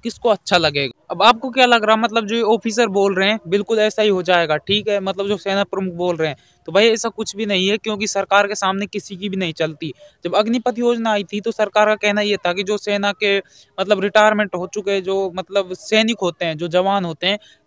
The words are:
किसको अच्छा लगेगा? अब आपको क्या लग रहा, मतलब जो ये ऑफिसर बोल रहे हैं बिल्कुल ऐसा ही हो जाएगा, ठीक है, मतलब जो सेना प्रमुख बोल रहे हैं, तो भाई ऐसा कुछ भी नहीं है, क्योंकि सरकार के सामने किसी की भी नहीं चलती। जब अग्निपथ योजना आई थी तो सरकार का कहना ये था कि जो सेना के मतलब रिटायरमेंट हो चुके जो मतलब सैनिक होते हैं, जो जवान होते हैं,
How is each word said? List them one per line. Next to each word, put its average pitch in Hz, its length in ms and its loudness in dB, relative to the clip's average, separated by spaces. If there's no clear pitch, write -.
किसको 233 260 -2
अच्छा 190 280 2
लगेगा? 143 360 0
अब 175 120 -2
आपको 233 260 4
क्या 247 160 4
लग 233 180 4
रहा, 214 120 4
मतलब 220 320 0
जो 214 80 -4
ये 233 80 0
ऑफिसर 220 460 2
बोल 196 260 2
रहे 190 140 2
हैं 220 180 0
बिल्कुल 208 320 0
ऐसा 214 220 2
ही 214 80 4
हो 190 120 0
जाएगा, 170 360 0
ठीक 202 300 -4
है, 202 120 0
मतलब 196 280 -4
जो 202 100 -2
सेना 196 280 -2
प्रमुख 190 300 -6
बोल 175 200 -2
रहे 160 140 -2
हैं, 135 80 -10
तो 165 40 -12
भाई 202 160 4
ऐसा 226 220 0
कुछ - 260 -10
भी 214 100 -4
नहीं 190 220 0
है, 208 100 0
क्योंकि 214 300 -6
सरकार 196 400 2
के 202 80 -6
सामने 196 320 -2
किसी 208 280 -10
की 190 140 -8
भी 190 80 -6
नहीं 175 160 -2
चलती। 156 400 -6
जब 175 100 -2
अग्निपथ 226 440 0
योजना 233 320 0
आई 208 120 0
थी 208 180 -8
तो 226 100 -4
सरकार 214 340 2
का 214 120 2
कहना 208 240 0
ये 208 160 0
था 175 160 -2
कि 185 100 -4
जो 208 140 -2
सेना 202 360 -2
के 196 240 0
मतलब 196 640 -4
रिटायरमेंट 208 540 2
हो 180 120 -6
चुके 196 340 -4
जो 190 340 -2
मतलब 185 400 -4
सैनिक 220 460 0
होते 175 240 -2
हैं, 160 120 -4
जो 170 120 -6
जवान 185 360 2
होते 170 220 -4
हैं, 202 120 0